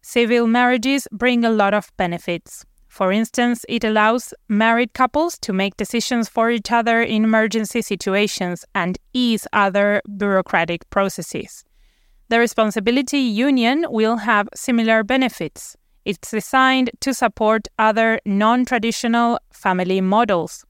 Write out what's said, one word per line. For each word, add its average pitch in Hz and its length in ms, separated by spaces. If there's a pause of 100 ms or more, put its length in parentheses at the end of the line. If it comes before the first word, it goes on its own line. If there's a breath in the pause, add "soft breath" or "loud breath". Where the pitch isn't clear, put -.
Civil 233 460
marriages 247 640
bring 240 320
a 233 60
lot 208 240
of 208 220
benefits. 170 680 (240)
For 190 220
instance, 233 580
it 233 160
allows 220 500 (140)
married 226 440
couples 294 460
to - 140
make 190 240
decisions 226 520
for 226 220
each 233 200
other 233 300
in 220 240
emergency 220 580
situations 190 800 (100)
and 185 240 (140)
ease 240 400
other 202 500 (140)
bureaucratic 185 760
processes. - 760 (640)
The 233 100
responsibility 233 800
union 254 680
will 220 300
have 208 360
similar 226 480
benefits. 240 760 (280)
It's - 280
designed 262 580 (100)
to 277 140
support 220 540 (100)
other 220 480
non-traditional 233 1120 (140)
family 185 480
models. 190 680